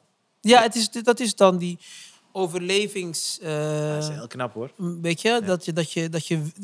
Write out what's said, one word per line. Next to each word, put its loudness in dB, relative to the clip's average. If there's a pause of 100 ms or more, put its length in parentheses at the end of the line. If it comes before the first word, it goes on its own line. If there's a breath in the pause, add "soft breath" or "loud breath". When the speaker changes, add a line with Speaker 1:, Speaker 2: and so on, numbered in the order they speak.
(400)
Speaker 1:
Ja, 8
het 2
is, 0
dat 2
is 0
dan 6
die -4 (540 loud breath)
overlevings, -2
eh, -2
Speaker 2:
Dat -4
is -4
heel -8
knap, -8
hoor. -8
Speaker 1:
weet -4
je, 2
Speaker 2:
Ja. 2
Speaker 1:
dat -2
je, -4
dat -2
je, -2
dat -4
je, -2 (180)